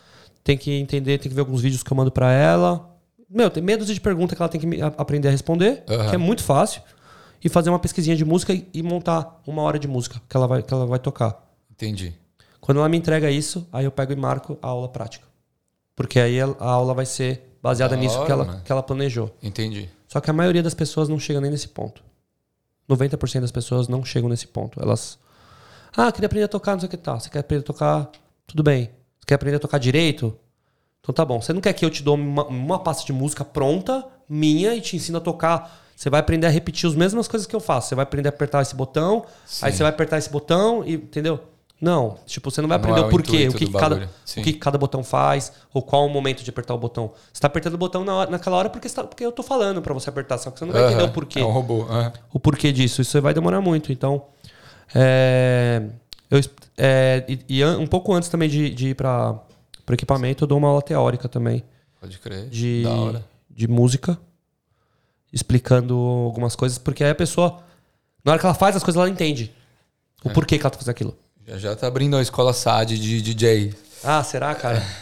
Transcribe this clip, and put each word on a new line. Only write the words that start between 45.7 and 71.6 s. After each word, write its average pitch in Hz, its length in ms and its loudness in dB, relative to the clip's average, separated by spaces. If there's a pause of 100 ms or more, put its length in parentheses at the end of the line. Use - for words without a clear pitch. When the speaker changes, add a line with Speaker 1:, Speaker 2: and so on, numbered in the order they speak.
Speaker 1:
ou 135 80 0
qual 143 240 2
o 147 40 0
momento 135 340 -2
de 117 80 -8
apertar 120 240 -6
o - 20 -6
botão. 117 360 -6 (200)
Você - 80 -6
tá 143 60 2
apertando 160 260 -2
o 170 60 -6
botão 185 260 -2
na 196 80 -4
hora, 190 160 0
naquela 180 280 -2
hora 196 120 0
porque 233 180 -12
você 233 80 -12
tá, - 100 -6
porque - 200 -10
eu 233 60 -2
tô 240 100 -10
falando 202 400 -2
pra 156 100 -6
você 131 160 -6
apertar, 131 300 -6
só 127 140 -10
que - 80 -20
você 165 60 -8
não 175 60 -8
vai 117 120 4
Speaker 2:
Aham. 120 80 6
Speaker 1:
entender 117 180 2
o - 40 -4
porquê. 143 260 -6
Speaker 2:
É 123 60 2
um 110 60 0
robô, 117 380 0
aham. 117 240 -2 (180)
Speaker 1:
O 139 80 -2
porquê 147 320 2
disso, 127 300 2
isso 147 180 2
vai 147 140 2
demorar 175 280 2
muito. 160 300 0
Então, 139 320 -2 (720)
é, 127 880 4 (480)
eu 135 80 4
es-, 139 120 2 (280)
é, 131 500 4
e, 127 120 -6 (100)
e 135 140 2
an-, 160 160 2
um 156 80 -2
pouco 185 260 0
antes 170 160 0
também 170 200 0
de, 147 200 0
de 127 200 -4
ir 131 60 -2
pra, 120 440 -2 (440)
pro 120 120 0
equipamento, 135 480 0
eu 147 40 0
dou 143 120 2
uma 147 80 4
aula 143 160 4
teórica 127 440 0
também. 117 360 -2 (360)
Speaker 2:
Pode 95 200 -20
crer. 101 300 -12
Speaker 1:
De, 120 340 -2
Speaker 2:
Da 117 80 0
hora. 113 340 -2 (240)
Speaker 1:
de 113 180 -4
música, 123 480 4 (1160)
explicando 123 640 2
algumas 120 600 -2
coisas, 123 220 -2
porque - 260 -4
aí 143 80 4
a 151 40 0
pessoa, 175 440 0 (640)
na 143 80 4
hora 160 80 4
que 180 60 -2
ela 175 100 4
faz 196 200 4
as - 80 0
coisas, 175 160 2
ela 180 100 4
entende 151 440 -2 (720)
o 117 60 -2
Speaker 2:
É. 104 40 -4
Speaker 1:
porquê 151 240 4
que - 60 -2
ela 131 80 2
tá - 60 -16
fazendo 120 140 -6
aquilo. - 240 -6 (300)
Speaker 2:
Já, 110 120 -14
já 104 180 -6